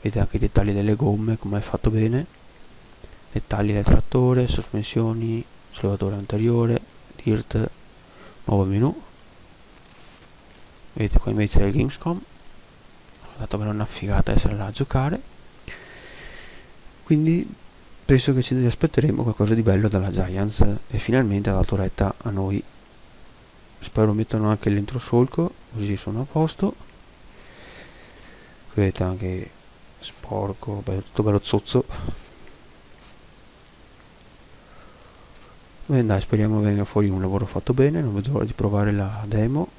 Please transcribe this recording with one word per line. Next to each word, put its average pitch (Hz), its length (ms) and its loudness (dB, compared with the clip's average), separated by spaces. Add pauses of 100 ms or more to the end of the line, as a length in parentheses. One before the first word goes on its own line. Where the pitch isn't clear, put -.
Vedete 110 200 -2
anche - 160 0
i 104 40 0
dettagli 104 320 2
delle 101 240 2
gomme, 110 420 0
come 101 200 -4
è - 20 -2
fatto - 300 -2
bene, 113 360 0 (1040)
dettagli 104 420 -2
del 101 120 0
trattore, 127 640 6
sospensioni, 113 960 -2 (260)
sollevatore 98 460 -4
anteriore, 117 640 0 (420)
dirt, 110 480 0 (760)
nuovo 98 200 2
menu. 120 380 0 (1900)
Vedete 104 240 2
qua - 120 0
invece 107 300 4
il 98 120 4
Gamescom, 151 440 -2
ho - 1200 -20
dato 107 200 -6
bene 104 120 -2
una 104 140 -2
figata 101 480 0
essere 107 220 4
là 104 120 -6
a 101 60 -8
giocare, 139 480 -2 (1800)
quindi 160 440 2 (560)
penso 135 300 4
che 127 80 2
ci - 120 -2
aspetteremo 127 680 2
qualcosa 110 320 2
di 113 80 2
bello 104 260 4
dalla 95 220 0
Giants 95 540 2 (240)
e - 100 -4
finalmente 104 500 2
ha 98 60 2
dato 92 220 2
retta 95 460 0
a 110 80 -4
noi. 95 320 -2 (1160)
Spero 107 320 0
mettano 107 380 0
anche 107 180 0
l'entro 101 300 -2
solco, 131 560 0 (180)
così 104 240 -4
sono 104 240 -6
a 139 100 -6
posto. 160 440 -2 (2000)
Vedete 98 280 0
anche 92 480 -6 (480)
sporco, 101 840 -8
bello, 98 180 -6
tutto - 200 -4
bello 104 200 2
zozzo. - 420 0 (4000)
Beh, 127 200 4
dai, 101 140 4
speriamo 107 400 2
venga 101 240 2
fuori 104 240 2
un 95 120 0
lavoro 95 260 -2
fatto 98 280 -2
bene, 143 260 2
non 120 140 -2
vedo 101 180 -2
l'ora 113 120 0
di 110 80 -6
provare 104 400 0
la 104 340 -4
demo 113 420 0 (100)